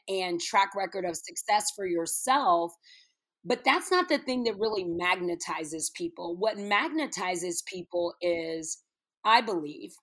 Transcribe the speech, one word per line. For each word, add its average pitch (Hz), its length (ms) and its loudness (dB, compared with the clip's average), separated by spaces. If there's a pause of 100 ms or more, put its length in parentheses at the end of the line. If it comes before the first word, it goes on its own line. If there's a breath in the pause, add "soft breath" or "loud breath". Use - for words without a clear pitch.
and 185 320 -2
track 196 340 2
record 190 300 -4
of 165 120 -4
success - 600 -2
for 196 100 -4
yourself." 170 840 2 (720 loud breath)
But 240 200 0
that's 311 280 2
not 359 160 4
the 294 100 4
thing 254 240 -2
that 220 160 0
really 214 260 0
magnetizes 170 1120 -2
people. 170 420 -6
What 208 200 0
magnetizes 202 1160 -2
people 175 480 -4
is, 165 640 -2 (420)
I 226 180 6
believe, 175 500 -6 (100)